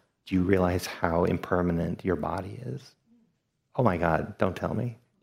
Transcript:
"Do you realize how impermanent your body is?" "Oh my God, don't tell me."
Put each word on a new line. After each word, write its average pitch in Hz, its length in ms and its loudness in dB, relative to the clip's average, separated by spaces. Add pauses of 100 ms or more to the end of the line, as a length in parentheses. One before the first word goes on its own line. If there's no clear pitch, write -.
(240)
"Do - 100 -4
you 92 80 4
realize 92 440 2
how 85 380 0
impermanent 87 800 0
your 90 120 0
body 92 480 -6
is?" 127 320 -12 (800)
"Oh 131 80 4
my 92 120 4
God, 80 420 0
don't 98 180 0
tell 82 180 -4
me." 120 240 -4 (240)